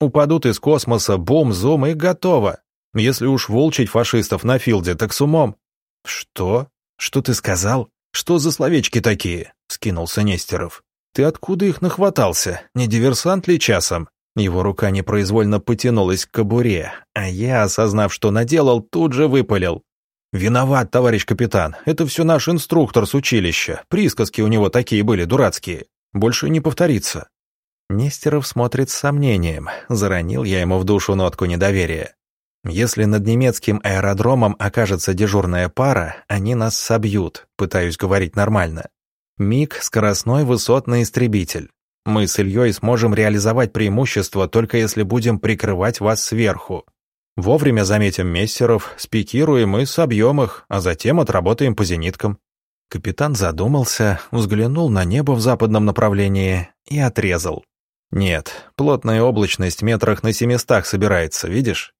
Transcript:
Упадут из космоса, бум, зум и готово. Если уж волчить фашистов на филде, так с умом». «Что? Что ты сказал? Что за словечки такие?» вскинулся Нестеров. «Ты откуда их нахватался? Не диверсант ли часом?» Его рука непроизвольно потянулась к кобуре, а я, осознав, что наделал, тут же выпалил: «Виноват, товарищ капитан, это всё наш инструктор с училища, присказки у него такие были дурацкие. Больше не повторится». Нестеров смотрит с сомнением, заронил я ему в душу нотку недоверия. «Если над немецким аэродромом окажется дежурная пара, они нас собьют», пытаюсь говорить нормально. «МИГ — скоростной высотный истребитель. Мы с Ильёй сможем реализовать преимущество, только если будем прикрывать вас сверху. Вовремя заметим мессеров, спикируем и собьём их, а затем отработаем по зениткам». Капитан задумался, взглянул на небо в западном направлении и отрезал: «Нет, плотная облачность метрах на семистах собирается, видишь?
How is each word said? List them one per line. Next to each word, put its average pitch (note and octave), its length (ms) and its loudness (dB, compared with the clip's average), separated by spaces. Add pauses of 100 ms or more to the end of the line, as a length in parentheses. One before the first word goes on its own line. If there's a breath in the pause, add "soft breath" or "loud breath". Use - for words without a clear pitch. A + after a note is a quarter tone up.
Упадут D3 460 2
из A2 120 0
космоса, A#2+ 580 0
бум, A#2+ 360 2
зум C3 340 0
и D#3+ 80 0
готово. F3 640 0 (340)
Если A#2 340 0
уж C3+ 220 0
волчить B2+ 420 2
фашистов A2+ 520 0
на B2+ 160 2
филде, F2+ 380 0
так G#2+ 160 -4
с - 80 -6
умом». D3 360 2 (480)
«Что? G#2 640 -4 (280)
Что - 260 -4
ты B2 120 0
сказал? G#2 540 -2 (220)
Что - 280 -2
за D#3 120 0
словечки C#3 500 0
такие?» F2 520 -2 (160)
вскинулся F2 540 -4
Нестеров. F2 600 -4 (300)
«Ты C3+ 120 0
откуда F3 420 -2
их F3 160 -2
нахватался? C3+ 800 0 (120)
Не B2 140 -2
диверсант C3 580 0
ли F3+ 140 2
часом?» E2+ 480 0 (280)
Его F#2 280 0
рука G2+ 260 0
непроизвольно G#2 680 0
потянулась G#2+ 680 0
к - 60 -20
кобуре, A2 600 0 (220)
а G2 140 -4
я, A2+ 340 0
осознав, G#2 500 0
что G#2 200 0
наделал, A#2+ 480 2
тут E3 320 -2
же C#3+ 160 2
выпалил: G2+ 560 0 (480)
«Виноват, B2 580 2
товарищ A#2+ 340 2
капитан, F#2+ 600 0
это D#3+ 200 0
всё D#3+ 200 -2
наш D#3+ 240 2
инструктор D#3 580 2
с - 80 -6
училища, F#2 720 0
присказки E3 520 0
у G#2+ 80 2
него G#2+ 220 4
такие A2 340 0
были G2+ 200 2
дурацкие. F#2 640 -2 (260)
Больше A2+ 360 0
не D#3 120 2
повторится». D3+ 680 -2 (600)
Нестеров C#3 560 -2
смотрит B2 460 -2
с - 40 -6
сомнением, G2+ 760 0 (200 loud breath)
заронил G2 540 -2
я F#2+ 180 0
ему F#2 180 0
в F#2 60 0
душу G2 300 2
нотку F#2 300 0
недоверия. F2 720 -2 (480)
«Если G#2+ 400 -2
над G#2 200 2
немецким A2+ 600 2
аэродромом G2+ 760 2
окажется G2 560 0
дежурная F2+ 540 0
пара, G2+ 480 0 (100)
они G#2 300 -2
нас A2 200 -2
собьют», G#2 720 -2 (100)
пытаюсь F2 400 -2
говорить F#2+ 380 0
нормально. G2 540 0 (480)
«МИГ — A#2+ 460 -2
скоростной A2+ 600 0
высотный A#2+ 580 0
истребитель. G#2 680 -2 (380)
Мы G#2+ 220 0
с - 100 -4
Ильёй G#2 340 2
сможем A#2 420 0
реализовать G#2+ 580 2
преимущество, G2+ 760 0
только A2+ 300 0
если G#2+ 260 0
будем A2 380 0
прикрывать G#2 600 -2
вас G#2+ 220 0
сверху. G2+ 600 -2 (520)
Вовремя A#2+ 460 2
заметим G2 460 0
мессеров, A2 680 0
спикируем A#2 800 0
и C3+ 100 0
собьём C3 560 2
их, - 260 -6
а G2 120 -2
затем F#2 380 0
отработаем A2+ 560 0
по G#2+ 100 0
зениткам». F2+ 540 -4 (500)
Капитан B2+ 460 -4
задумался, G2+ 880 0 (100)
взглянул A#2+ 580 0
на F#2+ 160 2
небо C3+ 280 0
в A#2 80 0
западном A2 440 2
направлении G2 840 2 (180)
и D3 120 -4
отрезал: F#2 680 -2 (480)
«Нет, F2 640 -2
плотная A#2+ 460 0
облачность G#2 600 0
метрах A2 400 0
на A2 100 0
семистах A#2+ 540 0
собирается, F#2 640 -2
видишь? G#2 520 -4